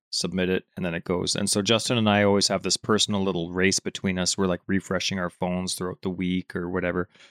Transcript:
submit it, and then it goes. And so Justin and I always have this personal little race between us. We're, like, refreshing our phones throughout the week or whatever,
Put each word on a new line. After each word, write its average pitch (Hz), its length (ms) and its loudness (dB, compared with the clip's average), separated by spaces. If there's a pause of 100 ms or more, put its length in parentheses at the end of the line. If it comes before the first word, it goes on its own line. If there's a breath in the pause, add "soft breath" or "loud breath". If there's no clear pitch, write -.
(100)
submit 90 380 -2
it, 92 160 0 (100)
and 98 100 -6
then 85 100 -2
it 85 100 -6
goes. 90 320 -2
And 101 120 -2
so 104 140 0
Justin 113 360 2
and 110 100 2
I 104 160 6
always 101 240 4
have 95 140 -2
this 92 140 0
personal 104 460 0
little 90 300 -2
race 92 260 4
between 95 400 -4
us. 90 180 -2
We're, 98 100 2
like, 90 200 0
refreshing 95 540 -2
our 87 100 -4
phones 92 440 -4
throughout 90 280 -8
the 98 80 -2
week 92 460 -2
or 90 120 -4
whatever, 90 400 -2 (220 soft breath)